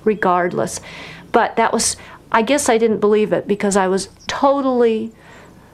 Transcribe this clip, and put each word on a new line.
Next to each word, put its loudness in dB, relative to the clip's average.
regardless. 0
But 2
that 2
was, -2
I 2
guess 0
I 4
didn't 2
believe 2
it -2
because 0
I 2
was -2
totally 0